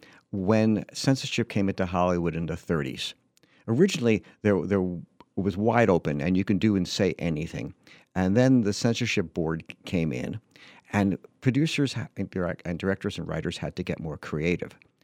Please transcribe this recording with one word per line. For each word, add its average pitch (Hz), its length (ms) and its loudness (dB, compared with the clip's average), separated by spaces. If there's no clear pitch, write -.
when 107 600 2
censorship 135 560 -2
came 98 200 0
into 95 180 -2
Hollywood 87 480 2
in 82 120 -4
the 80 100 -4
thirties. 69 580 -4
Originally, 117 540 2
there, 101 240 4
there, 98 140 2
it - 640 -6
was 90 140 -2
wide 113 340 4
open, 80 300 2
and 90 160 2
you 95 80 2
can 101 140 0
do 104 180 2
and 92 120 0
say 95 300 0
anything. 80 560 -6
And 92 220 2
then 127 260 6
the 101 100 0
censorship 110 600 -2
board 82 280 -2
came 82 280 -2
in, 62 280 -6
and 98 260 2
producers 139 520 0
ha-, 120 240 -8
and 98 140 -6
direct-, 87 340 -4
and 85 140 -4
directors 98 400 -2
and 82 100 -8
writers 80 300 -4
had 76 180 -8
to 90 60 -4
get 87 180 -6
more 78 160 -8
creative 82 560 -2